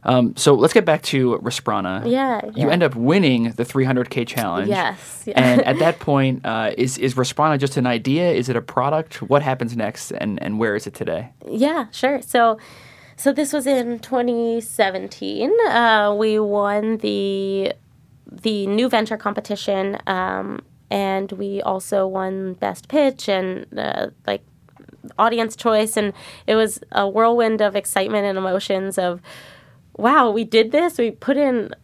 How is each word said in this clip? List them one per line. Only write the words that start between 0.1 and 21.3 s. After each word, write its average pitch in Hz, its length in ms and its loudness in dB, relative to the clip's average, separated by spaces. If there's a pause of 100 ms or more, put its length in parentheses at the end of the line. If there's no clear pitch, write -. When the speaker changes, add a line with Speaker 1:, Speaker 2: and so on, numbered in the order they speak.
Speaker 1:
so - 180 6
let's 127 200 6
get 208 120 6
back 160 180 2
to 127 360 0
Respirana. 101 680 -4
Speaker 2:
Yeah, 254 360 0
Speaker 1:
You 214 220 -2
Speaker 2:
yeah. 143 60 2
Speaker 1:
end 175 100 2
up 135 120 2
winning 127 560 2
the 117 140 -4
three 135 200 0
hundred 127 260 0
K 123 120 -2
challenge. 98 460 -2
Speaker 2:
Yes, - 560 -4
yeah. 202 160 -8
Speaker 1:
And 123 220 6
at 135 160 2
Speaker 2:
<laughs> 156 60 4
Speaker 1:
that 165 140 2
point, 135 460 0
uh, 110 320 0
is, 127 220 -2
is 131 160 0
Respirana 147 420 2
just 135 200 0
an 123 100 2
idea? 135 440 0
Is 127 160 0
it 127 80 -2
a 117 60 0
product? 151 640 -2
What 143 180 4
happens 131 340 -2
next, 107 360 -4
and, 101 320 -4
and 104 160 -4
where 107 160 0
is 110 100 -4
it 98 80 -10
today? 107 360 -6 (180)
Speaker 2:
Yeah, 294 440 -2
sure. 262 300 -2
So, 233 380 2 (560)
so - 180 2
this 285 180 -2
was 285 140 -2
in 247 340 0
twenty 233 600 -2
seventeen. 196 880 -2 (200)
Uh, 220 460 4
we 214 220 2
won 208 600 0
the, 196 760 -2 (580)
the 208 360 -2
new 214 220 0
venture 220 280 0
competition, 202 880 -4
um, 190 560 -4 (300)
and 196 400 -2